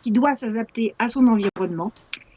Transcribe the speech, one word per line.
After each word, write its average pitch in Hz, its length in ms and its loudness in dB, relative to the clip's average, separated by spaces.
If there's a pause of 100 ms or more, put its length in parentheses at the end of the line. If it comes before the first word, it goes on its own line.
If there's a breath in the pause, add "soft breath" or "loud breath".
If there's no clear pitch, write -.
qui 233 100 -4
doit 262 240 2
s'adapter 226 640 -4
à 233 80 0
son 254 200 4
environnement. 190 640 0 (440 soft breath)